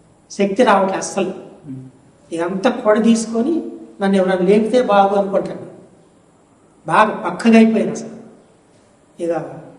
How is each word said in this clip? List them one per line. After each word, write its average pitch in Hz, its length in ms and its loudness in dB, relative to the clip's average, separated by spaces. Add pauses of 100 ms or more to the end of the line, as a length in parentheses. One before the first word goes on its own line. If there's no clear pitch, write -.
(300)
శక్తి 202 320 0
రావట్లేదు 190 360 2
అస్సలు. 180 340 -6 (1000)
ఇదంతా 180 380 -2
కొడ 214 340 0
తీసుకొని 233 680 0 (300)
నన్ను 196 160 0
ఎవరైనా 185 260 0
లేపితే 220 400 2
బాగు 202 340 2
అనుకుంటాను. 190 500 -4 (1200)
బాగా 185 440 0
పక్కగా 226 260 2
అయిపోయాను 220 340 4
అసలు. - 200 -10 (1120)
ఇక 165 380 -4 (180)